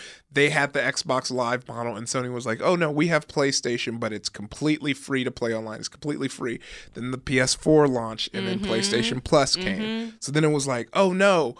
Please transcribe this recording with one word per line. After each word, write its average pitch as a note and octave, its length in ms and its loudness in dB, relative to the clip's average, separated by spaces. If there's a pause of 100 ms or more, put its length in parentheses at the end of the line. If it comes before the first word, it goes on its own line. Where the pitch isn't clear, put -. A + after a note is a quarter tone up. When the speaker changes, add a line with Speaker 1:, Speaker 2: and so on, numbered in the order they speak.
(320)
Speaker 1:
they C#3+ 200 4
had C#3+ 220 2
the C#3+ 60 2
Xbox B2+ 520 -2
Live B2 360 -2
model, A#2 280 -6
and A2+ 100 -10
Sony B2 260 -4
was B2 140 -6
like, A2+ 160 -2
"Oh, F3 140 4
no, E3 160 0
we D3+ 160 2
have D#3 200 0
PlayStation, A#2+ 720 -2
but A2 140 -4
it's G2+ 160 -8
completely D3 640 -4
free C3 300 -4
to A#2+ 80 -2
play A#2 240 -4
online. A2 240 -8
It's - 80 -10
completely - 400 -6
free." B2+ 320 -8 (340)
Then A#2+ 160 -8
the C3 80 -6
P C3 220 0
S B2+ 160 2
four D#3 320 6
launched, A2+ 480 -2
and F#3+ 120 -2
then - 120 -2
Speaker 2:
Mm-hmm. G3+ 120 -2
Speaker 1:
PlayStation B2 520 0
Plus C#3 320 4
came. F#3 260 -2
Speaker 2:
Mm-hmm. A3+ 280 -4 (100)
Speaker 1:
So - 120 -8
then D#3 120 4
it D3+ 80 4
was C#3 160 0
like, B2 260 -2
"Oh, F#3+ 200 4
no." F#3 460 4